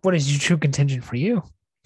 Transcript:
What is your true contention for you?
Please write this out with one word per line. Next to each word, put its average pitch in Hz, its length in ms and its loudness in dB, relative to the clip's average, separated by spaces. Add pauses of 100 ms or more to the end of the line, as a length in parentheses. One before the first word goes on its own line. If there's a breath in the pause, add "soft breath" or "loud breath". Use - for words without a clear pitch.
What 185 120 2
is 143 160 0
your 143 100 2
true 175 180 2
contention 139 420 0
for - 160 -10
you? 190 260 0 (440)